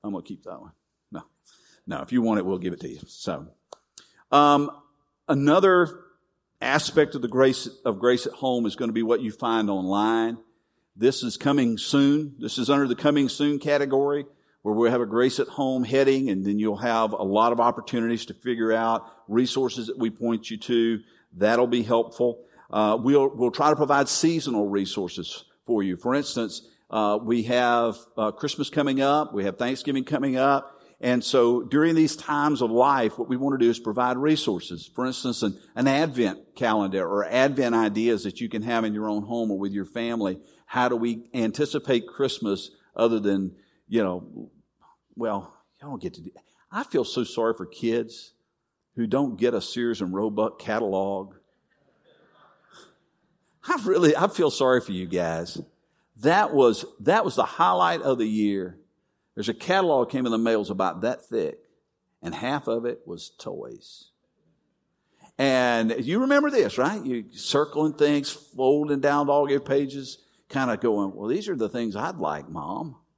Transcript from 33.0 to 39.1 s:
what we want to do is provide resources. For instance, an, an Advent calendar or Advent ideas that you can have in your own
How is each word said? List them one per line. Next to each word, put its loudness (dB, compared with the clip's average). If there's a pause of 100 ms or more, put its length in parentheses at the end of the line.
what -6
we -2
want -2
to 4
do 6
is 0
provide -2
resources. -2
For -4
instance, -4
an, -2 (140)
an 0
Advent 0
calendar 0
or -2
Advent 2
ideas 0
that -8
you -6
can -6
have -2
in -4
your -4
own -2